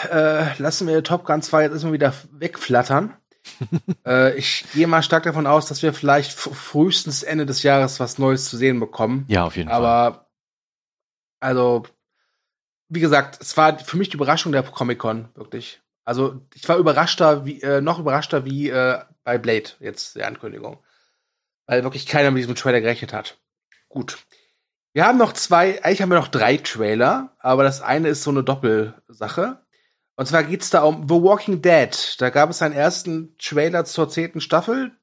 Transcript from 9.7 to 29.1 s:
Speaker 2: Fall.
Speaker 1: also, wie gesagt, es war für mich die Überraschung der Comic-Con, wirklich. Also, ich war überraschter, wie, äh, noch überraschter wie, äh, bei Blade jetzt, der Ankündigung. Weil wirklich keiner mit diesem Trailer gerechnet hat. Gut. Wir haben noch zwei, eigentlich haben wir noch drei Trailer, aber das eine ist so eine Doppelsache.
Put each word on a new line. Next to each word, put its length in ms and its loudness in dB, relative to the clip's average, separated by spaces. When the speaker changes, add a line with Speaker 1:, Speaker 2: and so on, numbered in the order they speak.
Speaker 2:
Fall. 120 -20
Speaker 1:
also, 440 2
wie 100 -6
gesagt, 420 2
es 160 -14
war 220 4
für 180 -8
mich 120 -2
die 80 -12
Überraschung 340 0
der 120 0
Comic-Con, 720 -6
wirklich. 460 -16
Also, 360 -4
ich 160 -20
war 80 2
überraschter, 680 2
wie, 160 -12
äh, 200 0
noch 180 -2
überraschter 460 -2
wie, 240 -4
äh, 300 0
bei 140 -2
Blade 420 -2
jetzt, 360 -14
der 120 -8
Ankündigung. 500 -14
Weil 180 0
wirklich 220 -8
keiner 260 2
mit 100 0
diesem 140 -6
Trailer 260 0
gerechnet 320 -4
hat. 240 -10
Gut. 300 -10
Wir 120 2
haben 120 4
noch 160 4
zwei, 500 2
eigentlich 180 0
haben 80 0
wir 100 6
noch 80 -2
drei 300 2
Trailer, 840 0
aber 240 4
das 180 0
eine 280 0
ist 140 -4
so 80 -2
eine 120 0
Doppelsache. 1160 -4